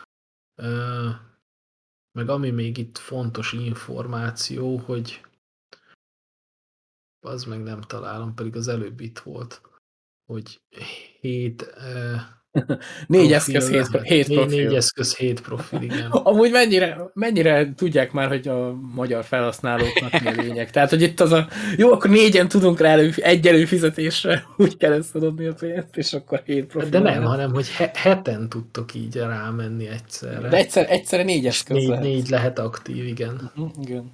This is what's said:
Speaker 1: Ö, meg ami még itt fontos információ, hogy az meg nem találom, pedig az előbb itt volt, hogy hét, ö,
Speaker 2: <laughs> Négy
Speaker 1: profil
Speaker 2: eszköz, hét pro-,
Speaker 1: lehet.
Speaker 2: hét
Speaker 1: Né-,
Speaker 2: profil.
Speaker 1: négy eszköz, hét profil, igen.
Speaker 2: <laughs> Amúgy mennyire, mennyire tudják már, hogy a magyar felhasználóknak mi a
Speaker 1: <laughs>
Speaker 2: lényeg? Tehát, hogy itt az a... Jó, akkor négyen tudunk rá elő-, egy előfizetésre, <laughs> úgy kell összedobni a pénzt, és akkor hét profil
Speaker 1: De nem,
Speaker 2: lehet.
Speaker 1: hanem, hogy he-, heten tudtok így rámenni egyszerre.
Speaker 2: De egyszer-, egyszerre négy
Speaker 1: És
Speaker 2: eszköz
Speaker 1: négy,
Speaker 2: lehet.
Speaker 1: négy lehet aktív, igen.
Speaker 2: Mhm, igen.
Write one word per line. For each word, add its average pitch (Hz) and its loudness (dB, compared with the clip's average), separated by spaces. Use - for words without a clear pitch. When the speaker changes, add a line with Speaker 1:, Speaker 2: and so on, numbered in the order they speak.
Speaker 1:
Ö, 120 -6
meg 117 -6
ami 139 -4
még 117 -6
itt 117 -12
fontos 117 -8
információ, 120 -8
hogy 120 -8
az 123 -12
meg 110 -10
nem 110 -12
találom, 110 -12
pedig 113 -10
az 117 -8
előbb 117 -8
itt 113 -14
volt, 123 -16
hogy 110 -14
hét, 123 -8
ö, 123 -10
Speaker 2:
<laughs> 135 2
Négy 170 6
Speaker 1:
profil 151 8
Speaker 2:
eszköz, 139 2
hét 139 2
pro-, - -10
Speaker 1:
lehet. - 0
Speaker 2:
hét 143 4
Speaker 1:
Né-, 147 2
Speaker 2:
profil. 143 2
Speaker 1:
négy 110 0
eszköz, 123 -2
hét 123 -2
profil, - -8
igen. 120 -6
Speaker 2:
<laughs> - 2
Amúgy 220 6
mennyire, 185 2
mennyire 160 2
tudják 143 0
már, 135 0
hogy 135 -4
a 123 -2
magyar 123 -6
felhasználóknak 120 -2
mi 123 -4
a - 0
Speaker 1:
<laughs> 113 -2
Speaker 2:
lényeg? 117 -6
Tehát, 143 4
hogy 160 4
itt 165 2
az 165 6
a... 160 4
Jó, 233 8
akkor 202 4
négyen 202 6
tudunk 180 4
rá 160 6
elő-, 156 6
egy 170 4
előfizetésre, 165 2
<laughs> - -20
úgy 202 4
kell 156 4
összedobni 160 -2
a 160 -6
pénzt, 170 -8
és 151 -4
akkor 139 -6
hét 139 -2
profil 151 -6
Speaker 1:
De 170 4
nem, 208 4
Speaker 2:
lehet. 117 0
Speaker 1:
hanem, 131 0
hogy 131 -2
he-, 165 -2
heten 131 0
tudtok 117 -10
így 117 -10
rámenni 113 -6
egyszerre. 113 -10
Speaker 2:
De 165 2
egyszer-, 190 2
egyszerre 180 0
négy 180 0
Speaker 1:
És 127 2
Speaker 2:
eszköz - -2
Speaker 1:
négy, 131 0
Speaker 2:
lehet. 127 0
Speaker 1:
négy 131 -2
lehet 127 0
aktív, 123 -8
igen. 120 -8
Speaker 2:
Mhm, 156 -10
igen. 123 -10